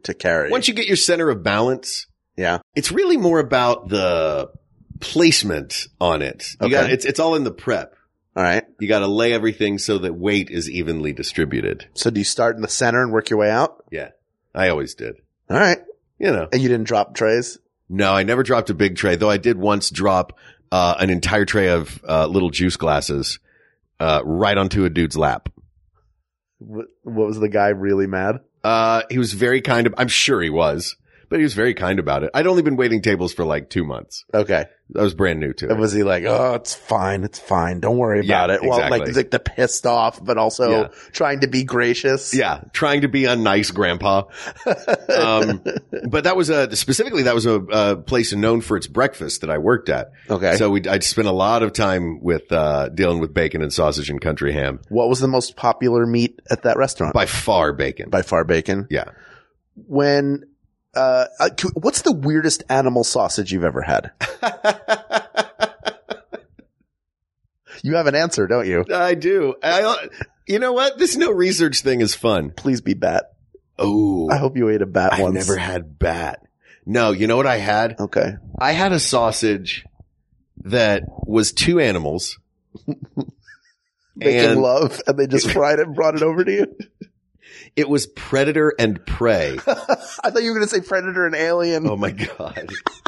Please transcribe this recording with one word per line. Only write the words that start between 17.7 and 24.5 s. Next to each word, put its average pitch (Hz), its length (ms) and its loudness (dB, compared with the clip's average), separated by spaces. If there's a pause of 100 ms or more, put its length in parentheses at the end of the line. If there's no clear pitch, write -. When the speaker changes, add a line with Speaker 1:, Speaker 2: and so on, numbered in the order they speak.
Speaker 2:
No, 95 240 2
I 98 100 2
never 123 200 2
dropped 120 260 0
a 101 40 -2
big 92 220 0
tray, 90 220 0
though 104 120 2
I 104 80 2
did 110 200 0
once 98 340 0
drop, 92 460 0 (340)
uh, 87 280 2
an 95 100 2
entire 92 360 2
tray 98 240 2
of, 85 380 -2
uh, 78 200 2
little 90 220 0
juice 87 280 -2
glasses, 73 640 -2 (600)
uh, 78 240 2
right 98 340 0